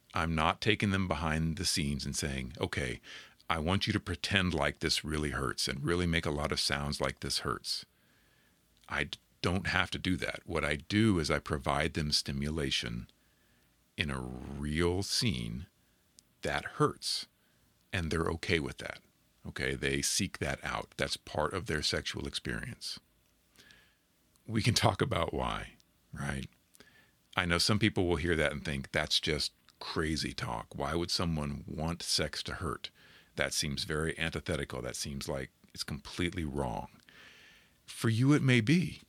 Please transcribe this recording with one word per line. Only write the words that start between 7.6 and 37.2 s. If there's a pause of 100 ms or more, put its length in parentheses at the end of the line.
I
d-, (220)
don't
have
to
do
that.
What
I
do
is
I
provide
them
stimulation (880)
in
a (360)
real
scene (760)
that (100)
hurts, (680)
and
they're
okay
with
that. (480)
Okay,
they
seek
that
out.
That's
part
of
their
sexual
experience. (1500)
We
can
talk
about
why, (400)
right? (880)
I
know
some
people
will
hear
that
and
think,
"That's
just (280)
crazy
talk.
Why
would
someone
want
sex
to
hurt? (460)
That
seems
very
antithetical.
That
seems
like (220)
it's
completely
wrong." (960)